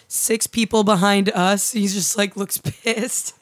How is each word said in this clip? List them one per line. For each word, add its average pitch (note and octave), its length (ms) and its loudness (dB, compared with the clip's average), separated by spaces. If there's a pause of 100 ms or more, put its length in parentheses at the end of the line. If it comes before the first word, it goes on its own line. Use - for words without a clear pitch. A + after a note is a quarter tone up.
six - 400 -2
people A3 340 0
behind G3+ 480 4
us. F#3+ 420 0
He's G3+ 220 0
just, F#3+ 240 -2
like, G3+ 180 -2
looks G3 220 -6
<laughs> - 240 -8
pissed. A3+ 600 -4